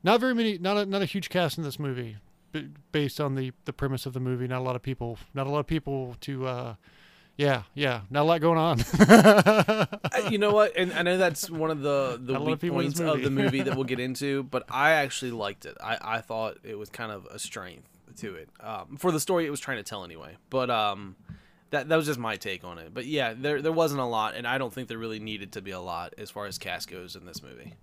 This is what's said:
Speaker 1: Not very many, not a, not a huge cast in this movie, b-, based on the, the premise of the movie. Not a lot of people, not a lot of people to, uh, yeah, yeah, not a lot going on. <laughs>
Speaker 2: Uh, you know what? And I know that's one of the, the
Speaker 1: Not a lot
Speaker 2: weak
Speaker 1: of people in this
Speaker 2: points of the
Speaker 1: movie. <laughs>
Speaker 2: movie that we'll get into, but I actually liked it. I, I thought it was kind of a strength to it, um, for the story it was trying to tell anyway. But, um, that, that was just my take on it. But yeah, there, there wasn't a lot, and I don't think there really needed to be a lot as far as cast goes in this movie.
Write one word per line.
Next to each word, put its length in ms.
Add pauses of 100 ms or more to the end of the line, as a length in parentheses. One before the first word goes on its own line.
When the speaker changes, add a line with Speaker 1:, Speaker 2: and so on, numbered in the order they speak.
Speaker 1:
Not 180
very 140
many, 240
not 180
a, 100
not 160
a 20
huge 240
cast 300
in 60
this 140
movie, 380 (360)
b-, 160 (240)
based 280
on 140
the, 180 (140)
the 60
premise 340
of 80
the 60
movie. 280
Not 120
a 40
lot 100
of 80
people, 360 (160)
not 120
a 40
lot 100
of 60
people 560
to, 240
uh, 280 (640)
yeah, 260 (120)
yeah, 260 (100)
not 120
a 20
lot 160
going 180
on. 260 (140)
<laughs> 920 (240)
Speaker 2:
Uh, 160
you 100
know 120
what? 260
And 160
I 100
know 140
that's 320
one 220
of 120
the, 380
the 120
Speaker 1:
Not 80
a 40
lot 20
Speaker 2:
weak 80
Speaker 1:
of 60
people 200
in 60
this 120
Speaker 2:
points 160
of 80
the 80
Speaker 1:
movie. 120
<laughs> 160
Speaker 2:
movie 40
that 140
we'll 80
get 160
into, 420
but 260
I 240
actually 380
liked 360
it. 160
I, 200
I 180
thought 440
it 120
was 140
kind 220
of 140
a 120
strength 500 (280)
to 180
it, 140 (100)
um, 400
for 140
the 80
story 260
it 40
was 100
trying 160
to 80
tell 200
anyway. 320 (140)
But, 180
um, 480 (540)
that, 180
that 80
was 100
just 120
my 160
take 300
on 140
it. 140
But 140
yeah, 280
there, 280
there 100
wasn't 280
a 40
lot, 300
and 120
I 120
don't 140
think 160
there 100
really 220
needed 320
to 100
be 80
a 100
lot 380
as 100
far 180
as 120
cast 320
goes 240
in 100
this 180
movie. 400